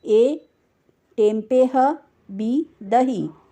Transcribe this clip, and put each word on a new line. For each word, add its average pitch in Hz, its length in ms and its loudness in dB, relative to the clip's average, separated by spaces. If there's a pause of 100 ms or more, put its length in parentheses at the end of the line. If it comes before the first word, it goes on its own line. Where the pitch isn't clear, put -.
ए 240 320 2 (800)
टेम्पेह, 254 760 2 (360)
बी 220 340 -4 (180)
दही 214 480 -2 (220)